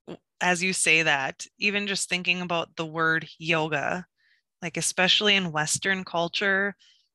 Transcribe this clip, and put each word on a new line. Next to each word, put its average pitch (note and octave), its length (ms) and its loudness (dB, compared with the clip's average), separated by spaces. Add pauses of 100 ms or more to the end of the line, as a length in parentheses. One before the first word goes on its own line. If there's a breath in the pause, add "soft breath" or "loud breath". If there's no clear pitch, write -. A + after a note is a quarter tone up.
w-, - 120 -14 (220)
as F3 200 2
you F#3+ 120 0
say D#3+ 300 4
that, C#3 420 0 (120)
even G3+ 300 -2
just G3+ 220 -4
thinking F3+ 320 -2
about E3+ 340 -4
the E3 100 -4
word D#3+ 420 0 (100)
yoga, D#3+ 680 -2 (560)
like, E3+ 160 -8
especially F#3 580 2
in F#3 160 0
Western F#3 520 0
culture, F#3+ 720 0 (400 soft breath)